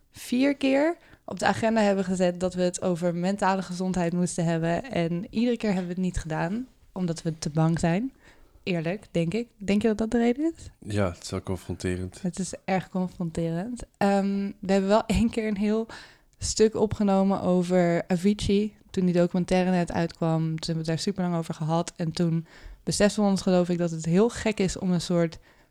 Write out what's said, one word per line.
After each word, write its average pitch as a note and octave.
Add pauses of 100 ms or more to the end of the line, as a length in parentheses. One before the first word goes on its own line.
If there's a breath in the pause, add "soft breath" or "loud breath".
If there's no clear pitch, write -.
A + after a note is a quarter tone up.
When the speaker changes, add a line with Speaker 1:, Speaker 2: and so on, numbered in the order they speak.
(120 loud breath)
Speaker 1:
vier C4+
keer C#4 (280 soft breath)
op -
de -
agenda A3
hebben G3+
gezet F3+
dat F3+
we F3+
het F3+
over F3
mentale F#3+
gezondheid F3+
moesten F3
hebben. E3
En E3+
iedere A#3
keer A3+
hebben F3+
we F3+
het F#3
niet F3+
gedaan, E3+ (260)
omdat E3+
we D#3+
te E3
bang D#3+
zijn. F#3+ (500 soft breath)
Eerlijk, F3
denk E3+
ik. A#3
Denk G3+
je A#3
dat G#3+
dat A3
de A#3+
reden B3+
is? - (240)
Speaker 2:
Ja, G2+
het -
is -
wel F#2
confronterend. F#2
Speaker 1:
Het F3+
is F3+ (100)
erg F#3
confronterend. F3+ (140)
Ehm, G3
we F#3+
hebben G3
wel G#3+
één G#3+
keer A3
een G#3
heel G#3+ (520 loud breath)
stuk -
opgenomen G3
over F3+
Avicii, G#3 (140)
toen F#3
die F3
documentaire F3+
net F3
uitkwam. E3
Toen D#3+
hebben D#3+
we D#3+
het D#3+
daar D#3+
super F#3+
lang F3
over E3
gehad. E3
En E3
toen E3 (360 loud breath)
beseften G3+
we G3+
ons, F#3+
geloof F3+
ik, F3
dat E3+
het D#3+
heel F#3
gek G#3+
is F#3
om F#3
een F3
soort E3+ (320 soft breath)